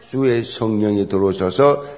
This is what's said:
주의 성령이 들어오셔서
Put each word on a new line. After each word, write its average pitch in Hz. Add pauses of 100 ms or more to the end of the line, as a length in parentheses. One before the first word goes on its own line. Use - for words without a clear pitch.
주의 127
성령이 107
들어오셔서 98 (140)